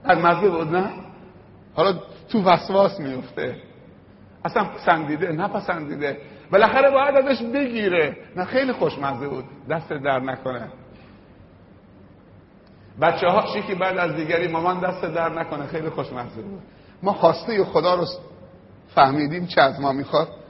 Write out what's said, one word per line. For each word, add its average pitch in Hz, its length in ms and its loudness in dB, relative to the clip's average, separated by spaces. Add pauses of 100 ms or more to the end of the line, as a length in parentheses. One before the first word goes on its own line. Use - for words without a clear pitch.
بدمزه 175 440 4
بود، 165 280 0
نه؟» 196 140 0 (840)
حالا 180 240 2 (300)
تو 214 140 0
وسواس 190 580 4
میفته، 131 560 -8 (880)
اصلاً 202 200 0
پسندیده، 160 680 0
نپسندیده، 160 880 -4 (340)
بالاخره 220 380 6
باید 277 260 2
ازش 262 260 2
بگیره: 226 720 0 (200)
«نه، 180 80 -4
خیلی 254 280 0
خوشمزه 139 560 -4
بود، 131 160 -8 (260)
دست 160 220 -4
در 135 260 0
نکنه.» 127 500 -6 (2250)
بچه‌ها 196 580 2
یکی 202 160 -6
بعد 185 240 -2
از 170 160 -2
دیگری: 165 340 -2
«مامان، 175 320 -2
دست 185 240 -4
در 165 240 -2
نکنه، 156 380 -6
خیلی 160 240 -6
خوشمزه 123 520 -10
بود.» 196 200 -14 (400)
ما 196 100 0
خواسته 185 520 2
خدا 180 300 2
رو 175 120 0 (880)
فهمیدیم 147 520 2
چه - 140 2
از 135 200 4
ما 139 120 0
می‌خواد؟ 143 360 0 (220)